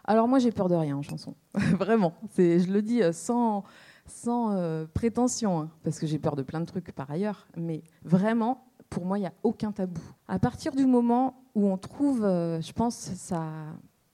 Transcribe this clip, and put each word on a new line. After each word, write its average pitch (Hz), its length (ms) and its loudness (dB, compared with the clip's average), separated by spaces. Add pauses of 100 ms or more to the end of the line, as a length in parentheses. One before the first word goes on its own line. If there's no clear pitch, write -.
Alors 226 240 4
moi, 262 100 6
j'ai 240 140 4
peur 190 160 0
de 175 80 4
rien 151 200 0
en 143 60 -4
chanson. 156 320 -10 (100)
<laughs> - 100 -14
Vraiment. 190 600 2 (160)
C'est, 175 300 4
je 180 100 2
le 202 120 2
dis, 226 200 2
euh, 170 80 4
sans, 214 540 -2 (400)
sans, 240 480 -2
euh, 160 420 -2
prétention, 226 680 0
hein, 160 80 -6 (120)
parce 160 160 -2
que 165 80 -4
j'ai 151 140 -2
peur 147 160 -2
de 135 80 -2
plein 160 160 -6
de 170 60 -6
trucs - 260 -10
par 135 180 -12
ailleurs. 190 460 -6
Mais 165 260 -6 (220)
vraiment, 220 580 0 (280)
pour 180 140 -6
moi, 190 140 -2
il 208 40 -4
n'y 185 40 -4
a 165 60 -8 (100)
aucun 220 300 -2
tabou. 185 300 -6 (260)
À 190 100 -2
partir 269 380 -2
du 269 100 2
moment 247 560 2 (140)
où 202 100 4
on 190 120 2
trouve, 269 460 -2
euh, 170 360 0
je 165 120 -10
pense, 233 220 -2
sa, 170 560 -8 (640)